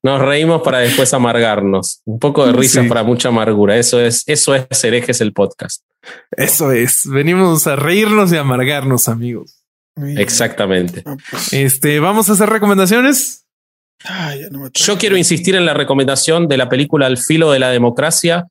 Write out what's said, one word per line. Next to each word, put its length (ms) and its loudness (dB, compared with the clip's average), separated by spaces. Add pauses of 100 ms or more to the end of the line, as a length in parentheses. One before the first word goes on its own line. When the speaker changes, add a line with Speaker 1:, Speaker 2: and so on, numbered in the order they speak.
Speaker 1:
Nos 180 2
reímos 400 2
para 180 0
después 340 0
amargarnos. 920 0
Un 140 -6
poco 280 2
de 60 4
risas 300 2
Speaker 2:
Sí. 60 2
Speaker 1:
para 140 0
mucha 260 0
amargura. 480 2
Eso 220 2
es, 280 0
eso 280 0
es 280 -4
Herejes 380 -2
el 120 -2
podcast. 500 -4 (480)
Speaker 2:
Eso 400 0
es. 380 0
Venimos 580 2
a 80 0
reírnos 560 2
y 60 2
amargarnos, 720 0
amigos. 540 -8 (340)
Speaker 3:
Muy 140 -10
bien. 100 -6
Speaker 1:
Exactamente. 840 -2
Speaker 3:
Ah, 120 -12 (120)
pues. 220 -8
Speaker 2:
Este, 480 0
¿vamos 300 0
a 40 4
hacer 160 2
recomendaciones? 960 2 (600)
Speaker 3:
Ay, 360 -8
ya 80 -16
no 120 -14
me 120 -14
Speaker 1:
Yo 240 0
quiero 200 0
insistir 380 0
en 100 2
la 80 0
recomendación 760 0
de 100 0
la 120 0
película 380 0
Al 100 0
filo 340 2
de 80 2
la 120 0
democracia 800 0